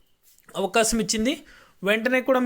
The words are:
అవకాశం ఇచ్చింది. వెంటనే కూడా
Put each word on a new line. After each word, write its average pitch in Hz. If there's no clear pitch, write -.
అవకాశం 220
ఇచ్చింది. 226
వెంటనే 226
కూడా 254